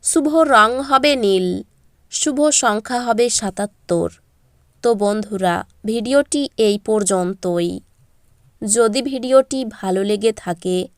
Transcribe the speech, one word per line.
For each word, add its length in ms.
শুভ 240
রং 220
হবে 340
নীল, 320
শুভ 260
সংখ্যা 460
হবে 300
সাতাত্তর। 760
তো 100
বন্ধুরা, 600
ভিডিওটি 580
এই 200
পর্যন্তই। 920
যদি 400
ভিডিওটি 580
ভালো 340
লেগে 280
থাকে 440